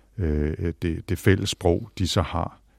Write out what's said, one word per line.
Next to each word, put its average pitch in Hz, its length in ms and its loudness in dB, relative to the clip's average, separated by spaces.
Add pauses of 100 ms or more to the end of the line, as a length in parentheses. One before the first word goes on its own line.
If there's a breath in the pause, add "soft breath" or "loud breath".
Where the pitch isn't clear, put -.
(180 soft breath)
øh, 76 360 0 (280)
det, 82 280 -4
det 87 80 0
fælles 98 320 4
sprog, 92 480 0
de 90 100 0
så 98 140 2
har, - 380 -4 (200)